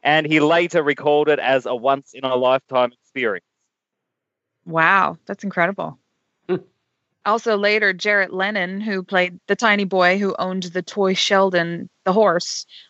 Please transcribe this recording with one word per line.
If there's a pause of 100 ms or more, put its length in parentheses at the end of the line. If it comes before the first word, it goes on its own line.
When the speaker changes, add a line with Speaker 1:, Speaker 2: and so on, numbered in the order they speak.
Speaker 1:
And
he
later
recalled
it
as
a
once-in-a-lifetime
experience. (1200)
Speaker 2:
Wow,
that's
incredible. (500)
Speaker 3:
Hmm. (680)
Speaker 2:
Also
later,
Jarrett
Lennon,
who
played
the
tiny
boy
who
owned
the
toy
Sheldon, (140)
the
horse, (240)